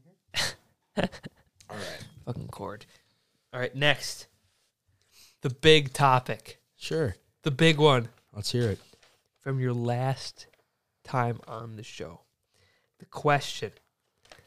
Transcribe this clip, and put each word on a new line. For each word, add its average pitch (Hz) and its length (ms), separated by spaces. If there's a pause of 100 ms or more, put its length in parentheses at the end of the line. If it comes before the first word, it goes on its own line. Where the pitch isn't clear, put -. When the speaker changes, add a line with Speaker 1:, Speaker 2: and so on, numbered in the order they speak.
Speaker 1:
here. - 400 (540)
Speaker 2:
<laughs> - 120 (600)
Speaker 1:
All - 80
right. - 280 (200)
Speaker 2:
Fucking - 220
cord. 98 380 (680)
All 123 60
right, 123 160
next. 143 500 (1160)
The 139 100
big 151 420
topic. 127 680 (160)
Speaker 1:
Sure. 156 400 (280)
Speaker 2:
The 156 80
big 165 260
one. 139 320 (240)
Speaker 1:
Let's 104 180
hear 120 200
it. 90 80 (640)
Speaker 2:
From 135 180
your 127 140
last 120 720 (560)
time 117 440
on 113 280
the 107 80
show. 82 380 (760)
The - 80
question - 680 (760)